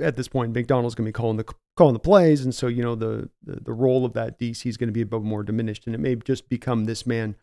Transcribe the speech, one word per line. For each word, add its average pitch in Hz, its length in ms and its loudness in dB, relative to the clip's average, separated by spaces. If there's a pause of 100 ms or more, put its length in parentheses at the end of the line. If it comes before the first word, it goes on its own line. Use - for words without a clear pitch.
at 151 160 -2
this 123 100 -6
point, 117 260 -2
Macdonald's 120 440 0
gonna 110 140 -2
be - 20 -12
calling 113 240 -2
the, - 180 -8 (220)
calling 151 160 8
the 113 80 0
plays. 165 420 6
And 127 100 -2
so, - 140 -4
you 120 160 0
know, 117 140 -2
the, 110 340 -4 (140)
the, - 160 -10
the 117 120 -10
role 127 320 2
of 120 100 -4
that 117 220 -4
D 117 180 -4
C - 140 -6
is 113 100 -6
gonna 117 120 -2
be 113 120 -2
a 107 40 0
bit 110 160 -4
more 104 220 -2
diminished, 110 420 -4
and 117 80 -6
it 113 40 -6
may 131 180 0
just 123 320 -4
become 117 380 -2
this 113 200 -6
man. 113 360 -2